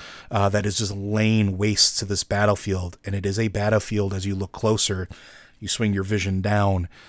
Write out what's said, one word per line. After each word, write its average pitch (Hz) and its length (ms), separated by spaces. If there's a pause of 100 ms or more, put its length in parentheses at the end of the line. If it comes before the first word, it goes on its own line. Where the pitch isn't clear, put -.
(320)
uh, 101 180
that 101 160
is 98 120
just 101 180
laying 104 640
waste 104 420
to 107 60
this 98 180
battlefield. 101 840
And 98 80
it 98 120
is 98 120
a 113 120
battlefield, 104 640
as 95 120
you 101 100
look 95 180
closer, 104 560 (500)
you 104 80
swing 104 260
your 95 100
vision 95 380
down, 101 460 (220)